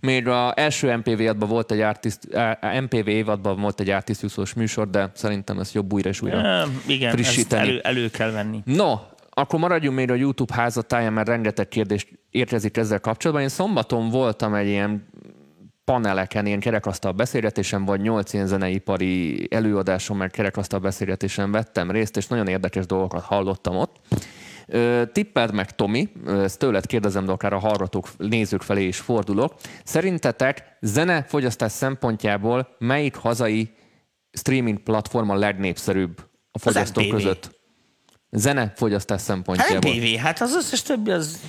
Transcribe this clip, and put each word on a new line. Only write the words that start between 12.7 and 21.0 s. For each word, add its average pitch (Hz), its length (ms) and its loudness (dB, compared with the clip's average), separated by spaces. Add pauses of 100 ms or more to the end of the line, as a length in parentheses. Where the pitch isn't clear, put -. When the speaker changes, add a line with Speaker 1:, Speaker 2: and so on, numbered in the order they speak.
Speaker 1:
ezzel 107 240 0
kapcsolatban. 143 440 0
Én 135 60 -2
szombaton 131 600 0
voltam 113 440 0
egy 104 120 0
ilyen 101 420 -2 (760)
paneleken, 104 640 0
ilyen 101 140 0
kerekasztal 101 520 -2
beszélgetésen, 101 720 0
vagy 98 160 0
nyolc 107 320 0
ilyen 101 140 0
zeneipari 92 1040 0
előadáson, 101 680 0
meg 95 140 -2
kerekasztal 98 480 -2
beszélgetésen 98 720 -2